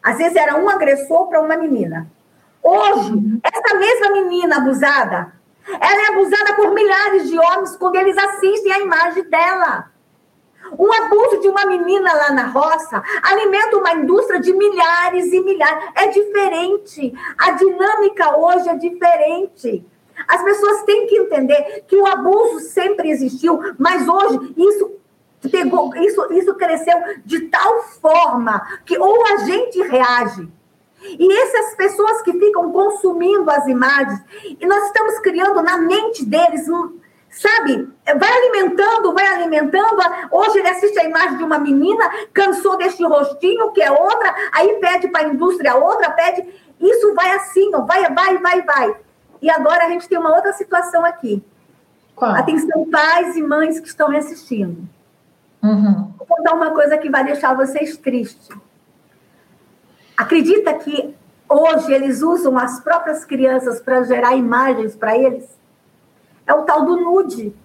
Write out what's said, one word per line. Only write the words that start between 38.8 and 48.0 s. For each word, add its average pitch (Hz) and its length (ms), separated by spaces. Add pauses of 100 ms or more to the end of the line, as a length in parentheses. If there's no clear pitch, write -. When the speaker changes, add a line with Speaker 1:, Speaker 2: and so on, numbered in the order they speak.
Speaker 1:
vai 381 140
alimentando. 349 680 (340)
Hoje 403 280
ele 370 100
assiste 381 280
a 330 60
imagem 320 340
de 330 60
uma 311 160
menina, 294 500 (240)
cansou 381 440
deste 359 280
rostinho, 330 680
que - 100
é 277 80
outra, 370 420 (200)
aí 349 260
pede 359 300
pra 320 160
indústria 302 500
outra, 339 360
pede. 349 320 (360)
Isso 427 340
vai 370 220
assim, 392 400
ó, 277 60
vai, 339 300